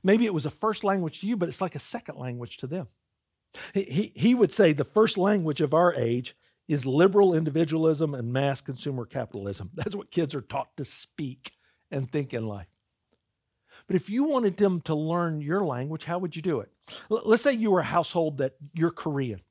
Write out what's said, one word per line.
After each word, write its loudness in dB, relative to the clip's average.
Maybe 4
it 0
was -2
a -2
first -4
language -2
to -8
you, -2
but -2
it's -12
like -4
a -8
second -12
language -10
to -10
them. -8
He, 0
he, -2
he 4
would 6
say 6
the 0
first 4
language 2
of 2
our 6
age -2
is 0
liberal 6
individualism 2
and -4
mass 0
consumer -8
capitalism. -8
<laughs> -20
That's -6
what -10
kids -2
are -4
taught -8
to -8
speak -12
and -6
think -4
in -4
life. -10
But -2
if -2
you 0
wanted 0
them 2
to -4
learn -2
your -2
language, -6
how -6
would -6
you -10
do -2
it? -14
L-, 0
let's 6
say 4
you 0
were 6
a -2
household 0
that -2
you're 2
Korean. -4